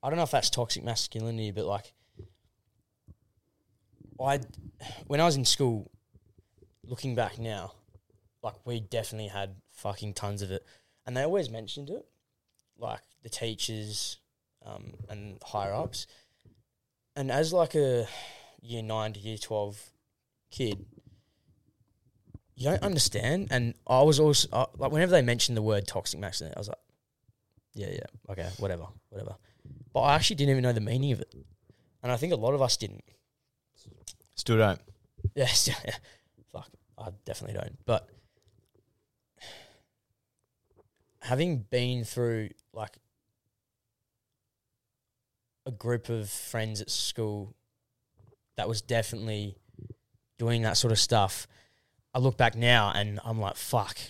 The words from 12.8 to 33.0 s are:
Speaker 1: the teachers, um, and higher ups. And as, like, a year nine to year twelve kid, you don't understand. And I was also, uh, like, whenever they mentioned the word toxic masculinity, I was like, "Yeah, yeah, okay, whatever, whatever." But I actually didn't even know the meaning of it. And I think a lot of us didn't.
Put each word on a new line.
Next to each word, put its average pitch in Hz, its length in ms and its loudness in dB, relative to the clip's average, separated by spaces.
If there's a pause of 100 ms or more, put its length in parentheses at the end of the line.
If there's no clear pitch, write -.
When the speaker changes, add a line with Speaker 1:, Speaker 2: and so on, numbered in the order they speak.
Speaker 1:
the 117 60 -16
teachers, 110 880 -6 (460)
um, - 300 -14 (140)
and 104 340 -12
higher 98 300 -4
ups. 143 340 -6 (1120)
And 135 140 -4
as, 156 220 2
like, 175 220 2
a 127 320 4 (540)
year 117 220 -8
nine 110 300 -2
to 104 80 -12
year 110 180 -8
twelve 104 420 -4 (720)
kid, 101 340 -4 (1700)
you 123 140 -8
don't 190 120 2
understand. 156 680 0
And 120 240 0 (120)
I 131 160 6
was 147 180 8
also, 151 320 6
uh, 123 140 4 (100)
like, 135 160 0
whenever 170 200 4
they 160 100 10
mentioned 120 340 2
the 110 60 2
word 104 240 2
toxic - 340 -6
masculinity, 80 360 -8
I - 40 -8
was 101 80 -8
like, - 100 -10 (960)
"Yeah, 98 160 -8
yeah, - 400 -12
okay, 92 180 -6 (100)
whatever, 87 280 -4 (240)
whatever." 98 260 -10 (560)
But - 100 2
I 143 120 6
actually 160 220 4
didn't 139 160 4
even 131 100 4
know 123 100 4
the 113 80 2
meaning 123 320 0
of - 80 0
it. - 140 -12 (680)
And 123 100 -2
I 123 40 0
think 156 160 0
a 156 40 2
lot 120 180 2
of 139 80 2
us 123 140 4
didn't. - 280 -8 (1300)